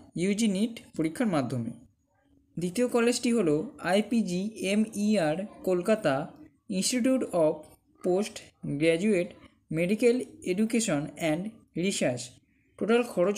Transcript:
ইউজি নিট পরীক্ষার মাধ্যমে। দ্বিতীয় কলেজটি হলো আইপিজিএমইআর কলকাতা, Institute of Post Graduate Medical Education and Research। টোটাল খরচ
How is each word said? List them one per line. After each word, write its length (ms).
ইউজি 340
নিট 260
পরীক্ষার 380
মাধ্যমে। 360
দ্বিতীয় 320
কলেজটি 440
হলো 220
আইপিজিএমইআর 1500
কলকাতা, 500
Institute 460
of 100
Post 300
Graduate 520
Medical 400
Education 480
and 120
Research। 480
টোটাল 240
খরচ 360